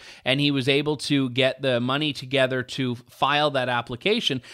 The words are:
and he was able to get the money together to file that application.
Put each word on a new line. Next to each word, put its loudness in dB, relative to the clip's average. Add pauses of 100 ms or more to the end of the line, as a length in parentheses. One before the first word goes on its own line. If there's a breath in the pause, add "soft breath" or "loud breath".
(240 loud breath)
and 0
he 2
was 0
able 2
to 0
get 2
the 2
money -2
together 0
to -4 (160)
file 2
that -2
application. -2 (120)